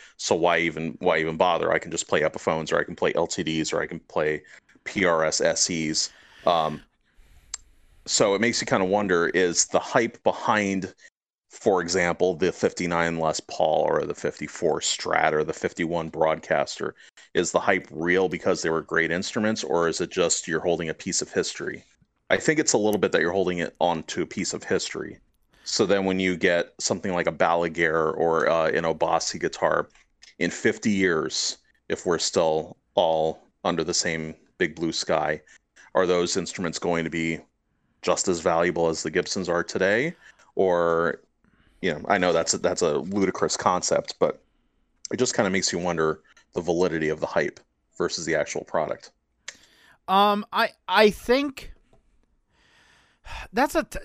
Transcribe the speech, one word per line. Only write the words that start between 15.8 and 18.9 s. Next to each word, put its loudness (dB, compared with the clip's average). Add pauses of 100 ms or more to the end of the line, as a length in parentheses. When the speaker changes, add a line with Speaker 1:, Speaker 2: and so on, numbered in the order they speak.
Speaker 1:
Broadcaster, -2 (400)
is 0
the 4
hype 0
real 0
because -2
they 0
were 0
great 0